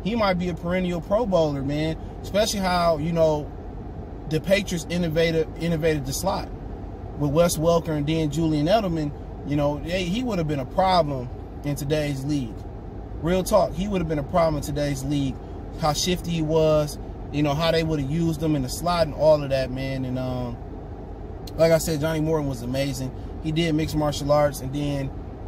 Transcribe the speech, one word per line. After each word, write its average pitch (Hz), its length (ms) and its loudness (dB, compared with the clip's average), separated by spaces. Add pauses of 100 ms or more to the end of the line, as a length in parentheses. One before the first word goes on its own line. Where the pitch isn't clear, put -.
he 214 120 0
might 202 180 4
be 180 160 0
a 170 40 -2
perennial 175 460 0
Pro 202 260 0
Bowler, 160 360 2
man. 151 360 0 (240)
Especially 208 380 0
how, 175 380 4
you 160 160 0
know, 156 360 4 (800)
the 151 120 0
Patriots 190 480 0
innovated, 165 580 2 (120)
innovated 160 460 0
the 139 60 -6
slot 185 380 -2 (680)
with 143 120 2
Wes 170 240 4
Welker 165 340 2
and 147 160 0
then 160 240 2
Julian 156 360 2
Edelman. 165 460 2 (360)
You 143 80 0
know, 147 240 2
they, 180 240 -2
he 196 200 -2
would 214 160 -2
have 156 80 0
been 147 120 -2
a 127 60 -4
problem 151 640 2 (340)
in 143 120 -2
today's 147 500 -2
league. 135 300 -2 (680)
Real 180 220 2
talk, 196 300 4
he 190 140 -2
would 190 140 0
have 160 80 -2
been 151 100 0
a 139 40 -2
problem 165 340 2
in 135 60 -4
today's 143 400 -2
league. 139 320 0 (440)
How 151 140 2
shifty 175 380 0
he 165 100 0
was, 156 560 4 (340)
you 147 120 0
know, 143 100 2
how 165 180 2
they 165 120 4
would 160 180 0
have 135 100 -2
used 160 320 0
him 156 120 2
in 135 80 0
the 123 60 -4
slot 170 380 0
and 139 80 -6
all 151 260 6
of 143 80 -4
that, 131 220 2
man. 131 320 -4
And, 127 160 -4
um, 123 380 -4 (1000)
like 165 180 6
I 160 40 6
said, 156 220 0
Johnny 160 220 0
Morton 156 260 2
was 127 140 -4
amazing. 131 520 -4 (300)
He 160 80 -2
did 160 240 2
mixed 151 200 0
martial 147 360 0
arts, 147 300 4
and 131 120 -6
then, 143 380 -2 (360)